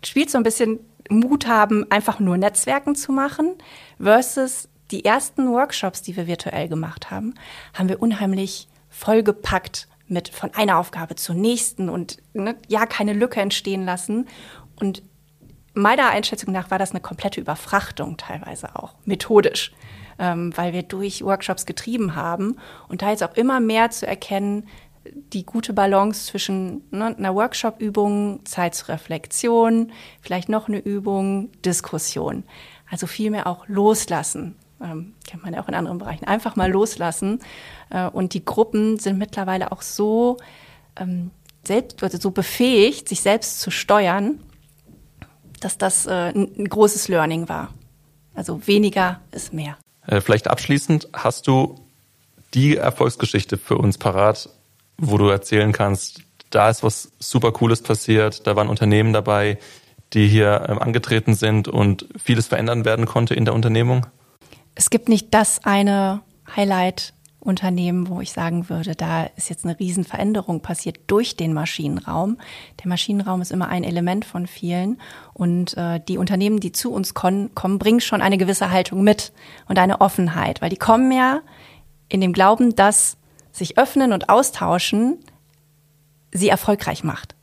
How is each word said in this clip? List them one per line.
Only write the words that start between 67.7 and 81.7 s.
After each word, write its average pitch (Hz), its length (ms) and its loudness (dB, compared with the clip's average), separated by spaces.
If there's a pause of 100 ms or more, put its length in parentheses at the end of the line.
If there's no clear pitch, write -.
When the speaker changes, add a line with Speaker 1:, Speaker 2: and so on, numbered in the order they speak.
Speaker 1:
wo 185 140 -6
ich - 100 -10
sagen 170 380 -4
würde, 170 240 -4
da 165 300 -2 (120)
ist - 140 -8
jetzt 165 160 -8
eine 165 120 -4
Riesenveränderung 185 840 -2
passiert - 360 -8 (100)
durch 220 280 2
den 160 160 -2
Maschinenraum. 160 840 -4 (440)
Der 190 60 -4
Maschinenraum 185 540 -2
ist 180 100 -8
immer 190 160 -2
ein 180 160 -2
Element 175 400 -2
von 180 220 -8
vielen 180 520 -4 (360)
und, 175 420 0
äh, 170 320 -2
die 185 80 -2
Unternehmen, 196 420 2
die 190 140 -4
zu - 180 -4
uns 196 220 -4
kon-, 196 420 0
kommen, 190 240 -2
bringen 226 220 4
schon 208 220 -2
eine 196 160 2
gewisse 190 320 0
Haltung 185 340 2
mit 208 300 4 (340)
und 190 100 2
eine 185 220 4
Offenheit, 175 600 2
weil 170 80 -2
die 190 80 -6
kommen 254 340 4
ja 262 280 2 (680)